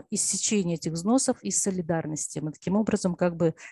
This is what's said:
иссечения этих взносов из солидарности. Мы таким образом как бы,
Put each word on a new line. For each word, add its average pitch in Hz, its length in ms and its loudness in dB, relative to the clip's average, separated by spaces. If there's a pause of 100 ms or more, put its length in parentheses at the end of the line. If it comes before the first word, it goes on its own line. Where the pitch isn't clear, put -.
(120)
иссечения 196 640 0
этих 160 180 -4
взносов 226 500 0
из 202 180 -2
солидарности. 160 800 -2
Мы 156 120 -2
таким 175 240 -2
образом 196 400 2
как 175 220 0
бы, 165 180 2 (160)